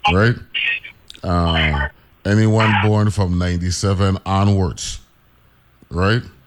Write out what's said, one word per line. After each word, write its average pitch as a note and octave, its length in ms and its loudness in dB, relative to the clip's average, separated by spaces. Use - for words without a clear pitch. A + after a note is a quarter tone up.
right? A2 220 4
Uh, D#2+ 640 0
anyone A2 480 2
born G#2+ 280 2
from F2+ 280 0
ninety-seven F2+ 880 0
onwards, G2 760 0
right? G2+ 320 0